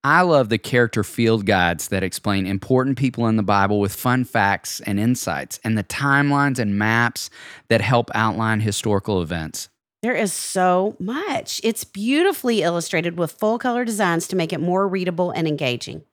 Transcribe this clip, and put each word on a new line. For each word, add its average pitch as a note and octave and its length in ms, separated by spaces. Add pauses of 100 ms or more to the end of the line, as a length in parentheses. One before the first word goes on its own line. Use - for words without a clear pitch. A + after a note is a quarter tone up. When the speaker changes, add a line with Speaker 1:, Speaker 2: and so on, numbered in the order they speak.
Speaker 1:
I D#3 200
love D3 260
the A2 80
character A2+ 480
field A2+ 400
guides F2+ 440
that F#2+ 140
explain G2 440
important B2+ 500
people B2 300
in A2 100
the A2 60
Bible G2+ 380
with F#2+ 140
fun B2+ 300
facts G2+ 560
and G2+ 180
insights, G#2 640
and A2 140
the G2+ 80
timelines C#3 760
and G2+ 200
maps A2+ 500 (400)
that A2 140
help A#2 320
outline A2 460
historical G#2 600
events. D#2+ 480 (320)
Speaker 2:
There A#3+ 160
is G3+ 160
so F#3 680
much. C#4 640
It's A3 220
beautifully B3+ 760
illustrated E3+ 560
with E3 140
full A3 260
color B3 260
designs G3 440
to F#3+ 80
make E3+ 180
it D#3 60
more F3+ 280
readable F3+ 440
and D#3+ 140
engaging. C3+ 540 (120)